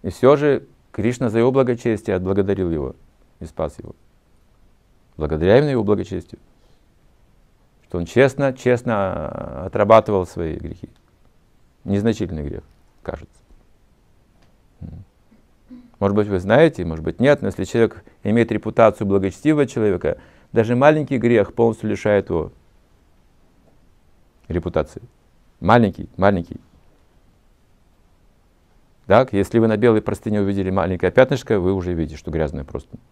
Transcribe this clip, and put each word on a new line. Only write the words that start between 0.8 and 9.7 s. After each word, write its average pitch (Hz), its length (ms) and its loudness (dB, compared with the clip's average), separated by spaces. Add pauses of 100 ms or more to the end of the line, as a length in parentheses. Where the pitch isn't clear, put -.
Кришна 120 360 -2
за 113 100 0
его 123 120 4
благочестие 120 640 0
отблагодарил 92 560 -2
его 69 240 -6 (440)
и 85 60 -14
спас 80 320 -8
его. - 160 -18 (1200)
Благодаря 78 400 2
именно 147 140 2
его 117 120 0
благочестию. 95 560 -4 (1500)
Что 87 120 -8
он 85 60 -6
честно, 135 480 2
честно 98 1120 -4
отрабатывал 104 600 4